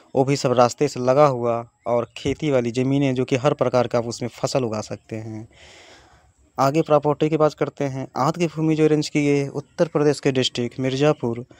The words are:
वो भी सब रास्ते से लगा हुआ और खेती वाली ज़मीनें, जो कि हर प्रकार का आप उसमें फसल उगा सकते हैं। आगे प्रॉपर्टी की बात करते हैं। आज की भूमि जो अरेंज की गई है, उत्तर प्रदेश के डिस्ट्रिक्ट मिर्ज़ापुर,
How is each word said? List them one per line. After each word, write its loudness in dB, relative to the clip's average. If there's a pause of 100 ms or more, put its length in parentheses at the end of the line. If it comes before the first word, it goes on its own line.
(160)
वो 4
भी 0
सब 0
रास्ते 4
से -6
लगा 4
हुआ 0 (220)
और 0 (100)
खेती -4
वाली 0
ज़मीनें, 0
जो -2
कि -2
हर 0
प्रकार 0
का -2
आप -2
उसमें -8
फसल -4
उगा -4
सकते -12
हैं। -12 (1120)
आगे 2
प्रॉपर्टी 2
की -2
बात 2
करते -6
हैं। -6 (100)
आज 0
की 0
भूमि 0
जो 2
अरेंज 2
की 0
गई 2
है, -2
उत्तर -4
प्रदेश 0
के 0
डिस्ट्रिक्ट -2
मिर्ज़ापुर, -2 (140)